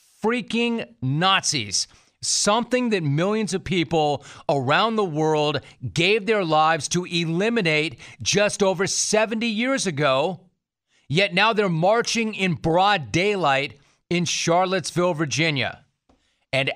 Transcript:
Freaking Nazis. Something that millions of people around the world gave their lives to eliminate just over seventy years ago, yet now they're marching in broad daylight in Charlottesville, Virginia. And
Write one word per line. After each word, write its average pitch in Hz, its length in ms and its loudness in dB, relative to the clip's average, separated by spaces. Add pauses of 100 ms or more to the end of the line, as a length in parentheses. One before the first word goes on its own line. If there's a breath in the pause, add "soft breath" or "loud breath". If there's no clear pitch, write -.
(220)
Freaking 233 800 -2
Nazis. 147 880 0 (320 soft breath)
Something 233 720 0
that 196 120 0
millions 180 520 0
of 185 100 -4
people 151 580 0 (280 loud breath)
around 156 460 2
the 214 80 2
world 151 580 0 (320 loud breath)
gave 190 320 2
their 214 180 0
lives 156 440 2
to 180 180 -4
eliminate 170 920 0 (220 loud breath)
just 202 420 0
over 190 240 2
seventy 220 600 -2
years 233 400 -2
ago, 147 540 0 (680)
yet 180 240 2
now 208 220 4
they're 202 160 2
marching 214 640 0
in 185 180 -2
broad 165 600 0
daylight 160 680 0 (320 soft breath)
in 175 160 0
Charlottesville, 180 880 0
Virginia. 143 720 -2 (640)
And 135 260 -2